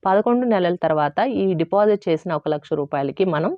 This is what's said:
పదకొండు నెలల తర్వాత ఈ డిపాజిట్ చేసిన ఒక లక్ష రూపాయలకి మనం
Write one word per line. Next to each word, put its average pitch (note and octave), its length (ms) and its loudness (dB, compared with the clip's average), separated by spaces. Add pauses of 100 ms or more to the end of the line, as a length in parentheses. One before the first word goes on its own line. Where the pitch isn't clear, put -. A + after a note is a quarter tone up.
పదకొండు A3+ 400 2
నెలల F3+ 300 2
తర్వాత D#3 520 0
ఈ G3 260 0
డిపాజిట్ G3+ 560 2
చేసిన D#3+ 240 -2
ఒక D3+ 140 -4
లక్ష D3+ 260 -4
రూపాయలకి C#3+ 520 -2
మనం F3+ 320 -2